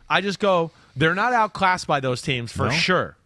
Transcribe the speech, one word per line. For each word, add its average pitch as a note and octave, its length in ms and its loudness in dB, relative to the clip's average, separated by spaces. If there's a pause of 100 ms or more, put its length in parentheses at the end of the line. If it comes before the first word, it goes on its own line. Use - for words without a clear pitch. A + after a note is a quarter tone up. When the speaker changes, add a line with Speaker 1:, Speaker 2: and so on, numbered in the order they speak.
Speaker 1:
I E3 120 2
just G3 180 -4
go, F3 320 0 (240)
they're D#3+ 200 2
not A3+ 180 0
outclassed F#3+ 540 0
by D3 120 2
those B2+ 220 -2
teams A#2+ 300 -4
for - 140 -2
Speaker 2:
No. B2+ 60 0
Speaker 1:
sure. D#3+ 540 0